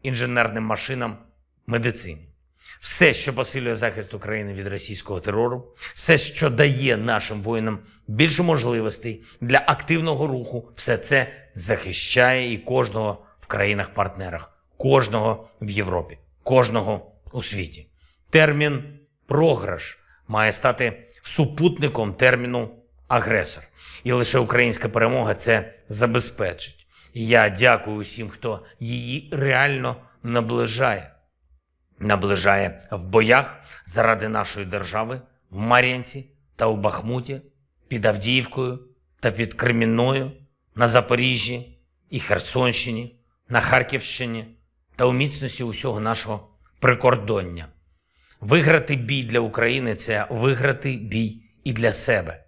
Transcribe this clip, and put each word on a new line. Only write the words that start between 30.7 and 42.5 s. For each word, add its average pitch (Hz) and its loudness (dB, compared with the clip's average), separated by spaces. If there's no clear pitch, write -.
Наближає 98 2
в 90 -8
боях 113 4
заради 110 0
нашої 104 -4
держави, 107 -6
в 98 -10
Мар'янці 123 2
та 113 0
у 110 0
Бахмуті, 120 -4
під 110 -4
Авдіївкою 123 0
та 117 0
під 107 -4
Кремінною, 120 0
на 120 4
Запоріжжі 123 0
і 139 -6
Херсонщині, 120 0